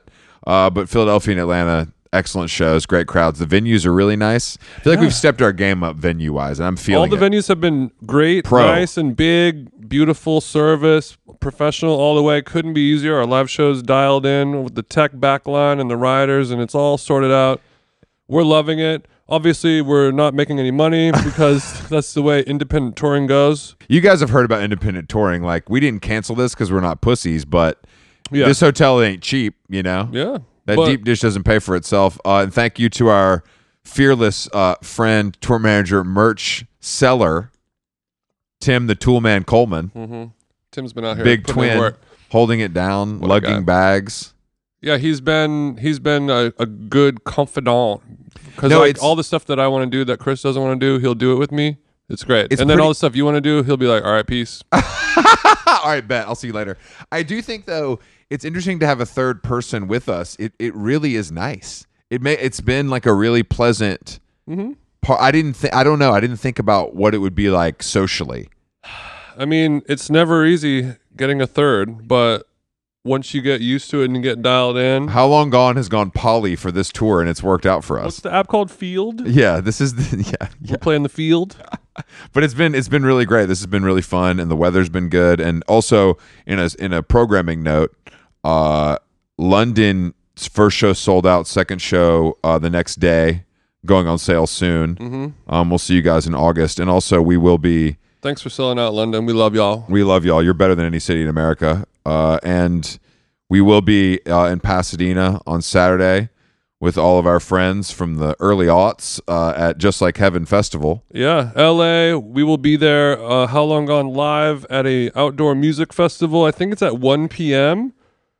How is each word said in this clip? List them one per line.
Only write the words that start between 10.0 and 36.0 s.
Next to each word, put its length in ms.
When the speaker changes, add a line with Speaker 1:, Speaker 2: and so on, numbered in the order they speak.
Speaker 2:
service, 760
professional 560
all 200
the 80
way. 180
Couldn't 320
be 80
easier. 360
Our 80
live 240
shows 340
dialed 420
in 380
with 120
the 80
tech 300
backline 680
and 100
the 80
riders, 540
and 100
it's 140
all 220
sorted 340
out. 300
We're 160
loving 360
it. 260
Obviously, 520
we're 300
not 220
making 260
any 120
money 400
Speaker 1:
<laughs> 120
Speaker 2:
because 640
that's 260
the 80
way 200
independent 540
touring 320
goes. 480
Speaker 1:
You 140
guys 200
have 100
heard 140
about 180
independent 440
touring. 360
Like, 260
we 100
didn't 220
cancel 340
this 200
'cause 160
we're 100
not 200
pussies, 440
but 340
Speaker 2:
Yeah. 160
Speaker 1:
this 120
hotel 420
ain't 200
cheap, 340
you 140
know? 280
Speaker 2:
Yeah, 260
Speaker 1:
That 120
Speaker 2:
but 100
Speaker 1:
deep 180
dish 160
doesn't 220
pay 160
for 160
itself. 500
Uh, 140
and 140
thank 260
you 100
to 180
our 360
fearless, 680
uh, 280
friend, 600
tour 180
manager, 440